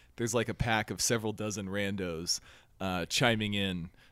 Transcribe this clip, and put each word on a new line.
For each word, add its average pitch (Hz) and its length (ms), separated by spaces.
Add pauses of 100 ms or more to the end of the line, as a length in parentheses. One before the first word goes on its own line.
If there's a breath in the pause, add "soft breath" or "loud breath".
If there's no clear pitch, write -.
(160 soft breath)
there's, 117 180
like, 117 160
a 104 40
pack 110 380
of 92 100
several 110 320
dozen 104 340
randos, 95 720 (400 loud breath)
uh, 92 280
chiming 107 460
in, 92 360 (220 soft breath)